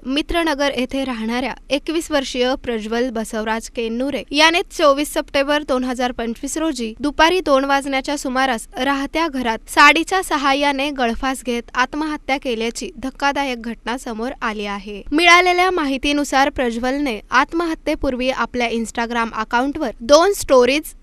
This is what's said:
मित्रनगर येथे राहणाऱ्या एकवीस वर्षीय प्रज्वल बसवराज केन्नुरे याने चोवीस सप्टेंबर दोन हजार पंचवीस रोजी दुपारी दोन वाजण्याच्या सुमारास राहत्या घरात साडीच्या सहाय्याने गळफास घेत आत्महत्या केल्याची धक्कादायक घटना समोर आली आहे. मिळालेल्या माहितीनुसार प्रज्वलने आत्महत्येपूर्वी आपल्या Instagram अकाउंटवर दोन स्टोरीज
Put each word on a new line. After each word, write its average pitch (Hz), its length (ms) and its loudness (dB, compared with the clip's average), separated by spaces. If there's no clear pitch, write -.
मित्रनगर 294 680 0
येथे 254 280 -2
राहणाऱ्या 233 500 -4
एकवीस 311 400 -4
वर्षीय 262 440 0
प्रज्वल 233 460 -4
बसवराज 220 600 -6
केन्नुरे 240 600 -4
याने 330 320 4
चोवीस 294 520 2
सप्टेंबर 294 480 0
दोन 254 220 -2
हजार 247 280 -2
पंचवीस 233 460 -6
रोजी 247 420 -4
दुपारी 311 400 2
दोन 277 240 2
वाजण्याच्या 277 540 -2
सुमारास 254 500 -2
राहत्या 277 500 -2
घरात 247 300 -4
साडीच्या 320 540 6
सहाय्याने 285 680 0
गळफास 262 540 -2
घेत 240 180 -4
आत्महत्या 285 600 -2
केल्याची 233 540 -4
धक्कादायक 277 600 -2
घटना 226 360 -6
समोर 233 320 -6
आली 214 240 -4
आहे. 202 360 -10
मिळालेल्या 359 580 6
माहितीनुसार 285 800 0
प्रज्वलने 254 680 -2
आत्महत्येपूर्वी 294 1000 -2
आपल्या 240 380 -2
Instagram 233 640 -2
अकाउंटवर 254 580 -2
दोन 302 320 6
स्टोरीज 269 500 4